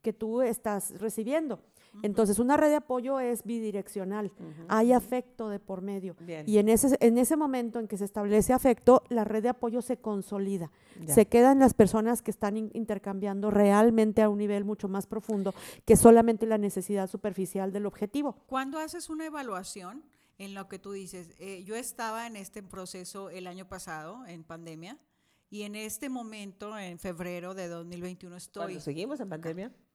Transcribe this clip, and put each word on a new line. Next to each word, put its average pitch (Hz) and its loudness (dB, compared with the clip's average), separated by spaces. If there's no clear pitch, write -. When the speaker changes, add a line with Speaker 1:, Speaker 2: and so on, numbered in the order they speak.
Speaker 1:
que 220 -4
tú 220 -4
estás 214 -4
recibiendo. 226 -4
Speaker 2:
Ujú. 208 -20
Speaker 1:
Entonces, 208 2
una 247 4
red 302 4
de 294 4
apoyo 262 -4
es 240 -2
bidireccional. 208 -6
Speaker 2:
Ujú, 165 -14
Speaker 1:
Hay 220 4
Speaker 2:
ujú. 254 8
Speaker 1:
afecto 247 -4
de 202 -8
por 185 -10
medio. 190 -8
Speaker 2:
Bien. 165 -10
Speaker 1:
Y 214 4
en 208 4
ese, 240 4
en 233 6
ese 254 2
momento 254 -2
en 214 -8
que 208 -8
se 196 -4
establece 208 2
afecto, 254 6
la 226 0
red 214 -2
de 233 0
apoyo 240 -4
se 240 -4
consolida. 196 -6
Speaker 2:
Ya. 156 -2
Speaker 1:
Se 214 8
quedan 262 6
las 269 8
personas 226 4
que - -6
están 202 -4
in-, 220 -6
intercambiando 202 -4
realmente 214 6
a 214 6
un 202 0
nivel 202 -2
mucho 208 -6
más 190 -4
profundo 202 -4
que 220 8
solamente 233 10
la 220 0
necesidad 196 -2
superficial 190 -6
del 208 -6
objetivo. 226 -6
Speaker 3:
Cuando 269 -8
haces 311 -10
una 320 -10
evaluación 220 -12
en 196 -14
lo 190 -14
que 190 -14
tú 196 -14
dices, 180 -14
eh, 190 -16
yo 214 -10
estaba 233 -8
en 226 -14
este 202 -16
proceso 190 -14
el 180 -14
año 185 -16
pasado, 180 -14
en 170 -16
pandemia, 165 -16
y 208 -12
en 208 -12
este 214 -10
momento, 214 -12
en 175 -12
febrero 180 -10
de 185 -10
dos 170 -10
mil 175 -14
veintiuno, 180 -14
estoy - -14
Speaker 2:
¿Cuándo 175 -10
seguimos 175 -8
en 220 -8
Speaker 3:
acá. 196 -12
Speaker 2:
pandemia? 180 -10